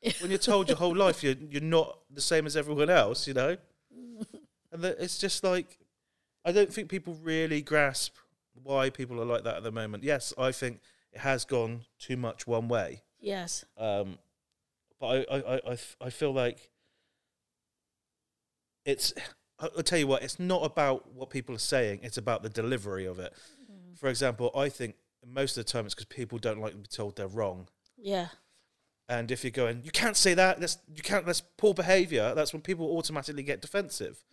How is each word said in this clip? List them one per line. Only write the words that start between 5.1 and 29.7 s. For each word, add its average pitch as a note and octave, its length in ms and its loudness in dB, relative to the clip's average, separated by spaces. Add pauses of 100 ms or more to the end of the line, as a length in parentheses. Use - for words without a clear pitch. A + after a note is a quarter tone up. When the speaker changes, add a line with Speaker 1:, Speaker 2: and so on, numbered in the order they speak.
Speaker 2:
just - 260 -2
like, F3+ 360 0 (640)
I F3 80 0
don't G3+ 220 6
think G3 160 -6
people F3 240 -6 (100)
really D#3+ 380 0
grasp C#3+ 520 2 (480)
why C3+ 280 2
people A#2+ 320 -6
are A2+ 40 -2
like A#2 200 0
that A2+ 100 -2
at F2+ 80 -8
the A2+ 80 -6
moment. G#2+ 320 -6
Yes, C#3 340 -2
I C3 140 0
think B2+ 300 -6 (320)
it - 80 -16
has C3+ 240 0
gone A#2 400 -2 (120)
too B2+ 200 -6
much A#2+ 280 -6
one A#2 220 0
way. G#2 340 -2 (200)
Speaker 1:
Yes. F#3+ 420 -6 (140)
Speaker 2:
Um, G2+ 400 -2 (800)
but C3 80 -6
I, B2+ 80 2 (160)
I, C3+ 60 0
I, B2+ 180 -2
I B2 180 -4
f-, - 280 -12
I - 80 -8
feel C#3 240 -2
like B2 380 -2 (2250)
it's, - 280 0 (460)
I, D#3+ 180 -6
I'll E3 60 0
tell F3 160 2
you C#3+ 80 2
what, C3+ 160 2
it's - 160 -8
not F3+ 260 0
about C#3 480 0
what B2+ 160 -14
people C3 260 -8
are A2 40 -6
saying, G#2+ 440 0
it's A#2 140 -10
about A2+ 260 -2
the A2 60 -6
delivery G#2 560 -4
of F#2 140 -8
it. F2+ 140 -10 (380)
Speaker 1:
Mm. F3+ 260 -20
Speaker 2:
For C#3 120 -2
example, A#2+ 460 0
I C#3 140 2
think A#2 260 -8 (300)
most C3 320 -2
of A2+ 80 -4
the - 60 -2
time A2+ 140 -2
it's G2+ 100 -8
'cause A2 100 -12
people A#2+ 320 -8
don't G#2+ 220 -2
like A2 140 -6
to G2 40 -16
be G2+ 100 -18
told G#2 280 -8
they're G2 120 -6
wrong. F#2+ 400 -4 (300)
Speaker 1:
Yeah. G3 300 -2 (800)
Speaker 2:
And A#2+ 240 -4
if B2+ 120 -4
you're B2+ 80 -4
going, A#2+ 320 -2